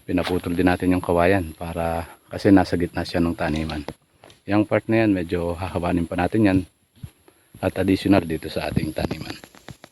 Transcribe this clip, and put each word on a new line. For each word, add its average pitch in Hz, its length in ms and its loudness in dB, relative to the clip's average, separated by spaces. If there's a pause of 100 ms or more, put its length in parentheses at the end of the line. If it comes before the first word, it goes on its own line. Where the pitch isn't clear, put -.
Pinaputol 90 480 -2
din 90 160 4
natin 90 240 2
yung 90 80 -2
kawayan 87 480 2
para, 82 560 -6 (240)
kasi 98 240 6
nasa 90 240 4
gitna 87 240 -4
siya 87 160 -4
ng 85 160 0
taniman. 78 480 -4 (640)
Yung 101 160 2
part 107 240 0
na 113 160 2
yan, 110 80 4
medyo 87 480 -2
hahabanin 87 480 -2
pa - 80 -8
natin 90 320 0
yan 95 120 4 (1000)
at 95 240 -2
additional 95 400 2
dito 80 240 -6
sa 78 240 -6
ating - 240 -4
taniman. 82 400 -8 (580)